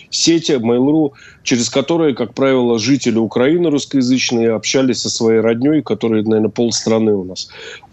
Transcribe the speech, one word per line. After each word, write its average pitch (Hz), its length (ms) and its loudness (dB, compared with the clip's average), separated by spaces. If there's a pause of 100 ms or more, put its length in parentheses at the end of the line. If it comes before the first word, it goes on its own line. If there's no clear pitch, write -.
(100)
сети, 165 420 0
Mail.ru, 135 600 0 (320)
через 120 260 -2
которые, 151 440 0
как 110 200 -6
правило, 127 440 2
жители 120 400 0
Украины 143 520 2
русскоязычные 127 800 0
общались 127 460 0
со - 100 -6
своей 113 320 2
родней, 120 420 0
которые, 110 420 -2
наверное, 107 260 2
полстраны 110 640 0
у 95 100 -4
нас 92 240 -12 (440)